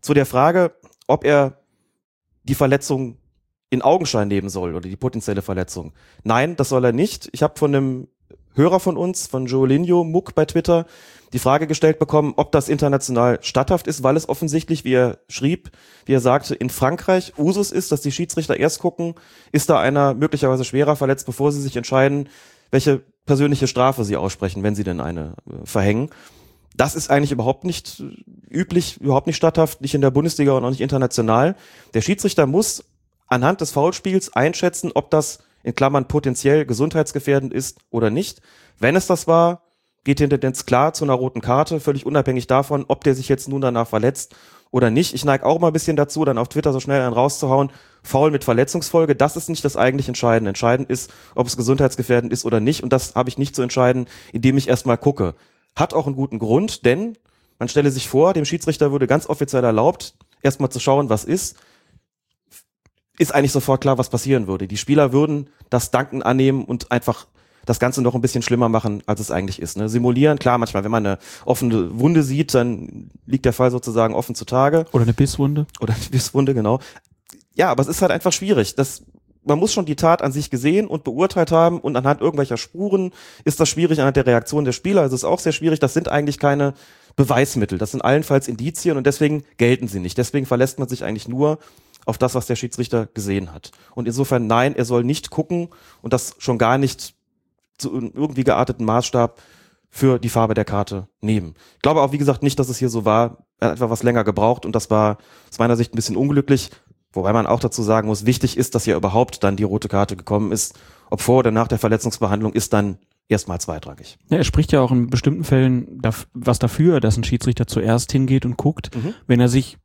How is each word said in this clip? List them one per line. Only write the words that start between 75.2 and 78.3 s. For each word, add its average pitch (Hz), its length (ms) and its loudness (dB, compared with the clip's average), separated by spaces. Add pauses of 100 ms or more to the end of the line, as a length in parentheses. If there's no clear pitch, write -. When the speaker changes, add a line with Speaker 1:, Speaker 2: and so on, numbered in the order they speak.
Speaker 1:
Oder 110 140 -2
eine - 160 -8
Bisswunde, 135 440 0
genau. 113 240 0 (760)
Ja, 180 160 2
aber 160 120 2
es 139 60 0
ist 165 120 -4
halt 185 120 2
einfach 175 200 0